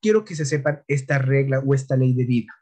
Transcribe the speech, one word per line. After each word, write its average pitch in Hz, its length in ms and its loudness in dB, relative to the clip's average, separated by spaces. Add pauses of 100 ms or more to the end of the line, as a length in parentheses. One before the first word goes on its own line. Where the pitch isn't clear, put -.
quiero 214 220 2
que 185 120 -14
se 151 100 -4
sepan 147 420 -4
esta 139 300 -2
regla 135 420 0
o 139 140 0
esta 135 240 -2
ley 127 160 2
de 123 100 0
vida. 120 380 -2